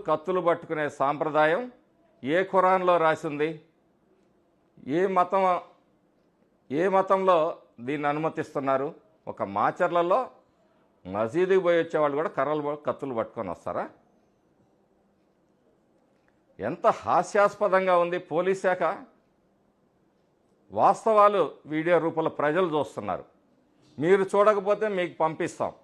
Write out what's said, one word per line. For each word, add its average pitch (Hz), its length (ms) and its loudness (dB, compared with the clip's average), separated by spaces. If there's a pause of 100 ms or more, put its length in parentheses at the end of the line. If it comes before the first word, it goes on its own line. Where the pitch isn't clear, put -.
కత్తులు 175 340 -2
పట్టుకునే 160 480 -2
సాంప్రదాయం 156 800 0 (520)
ఏ 156 200 0
ఖురాన్లో 185 540 4
రాసింది? 160 680 -2 (1200)
ఏ 175 200 0
మతం, 185 540 2 (1080)
ఏ 160 160 0
మతంలో 190 720 2 (220)
దీన్ని 147 280 -4
అనుమతిస్తున్నారు? 147 880 -2 (320)
ఒక - 160 -6
మాచర్లలో 170 840 0 (800)
మసీదుకి 123 520 0
పోయి 175 200 2
వచ్చేవాళ్ళు 156 360 0
కూడా 165 140 -2
కర్రలు 147 320 -2
ప-, 147 240 -6
కత్తులు 135 280 -6
పట్టుకొని 110 360 -6
వస్తారా? 95 400 -8 (2750)
ఎంత 147 280 -2
హాస్యాస్పదంగా 190 1080 0
ఉంది. 175 200 0
పోలీస్ 180 440 -2
శాఖ 180 360 -2 (1700)
వాస్తవాలు 208 840 2 (100)
వీడియో 160 320 2
రూపంలో 160 320 0
ప్రజలు 151 500 0
చూస్తున్నారు. 101 460 -6 (720)
మీరు 185 240 4
చూడకపోతే 202 640 2
మీకు 180 300 -4
పంపిస్తాం. 160 560 -4 (100)